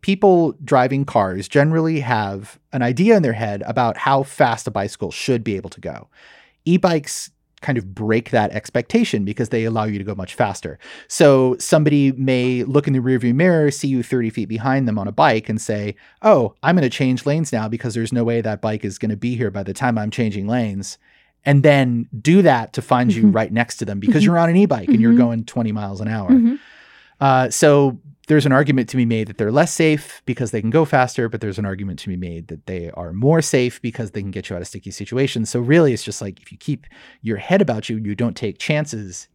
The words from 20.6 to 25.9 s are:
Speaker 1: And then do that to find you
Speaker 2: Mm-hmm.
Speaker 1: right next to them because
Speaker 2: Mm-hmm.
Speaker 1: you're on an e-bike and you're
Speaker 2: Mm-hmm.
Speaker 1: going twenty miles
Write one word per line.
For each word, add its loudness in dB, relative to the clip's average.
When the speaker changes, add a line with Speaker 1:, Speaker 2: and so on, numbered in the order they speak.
Speaker 1:
And 4
then 4
do 6
that 2
to -6
find 2
you 0
Speaker 2:
Mm-hmm. 8
Speaker 1:
right 0
next -2
to -6
them -8
because 2
Speaker 2:
Mm-hmm. 4
Speaker 1:
you're 4
on 2
an 4
e-bike 2
and 4
you're 6
Speaker 2:
Mm-hmm. 6
Speaker 1:
going 0
twenty -4
miles -8